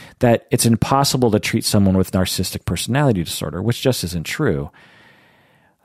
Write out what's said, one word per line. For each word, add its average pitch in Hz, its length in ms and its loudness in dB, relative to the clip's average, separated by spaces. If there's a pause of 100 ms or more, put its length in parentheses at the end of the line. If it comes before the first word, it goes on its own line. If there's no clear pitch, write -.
(180)
that 120 320 2
it's 120 160 2
impossible 123 640 2
to 104 100 4
treat - 240 -2
someone 98 320 4
with 95 180 0
narcissistic 92 520 -2
personality 113 580 0
disorder, 80 380 -8
which 113 200 -2
just 131 220 0
isn't 85 200 -4
true. 80 480 -2 (1120)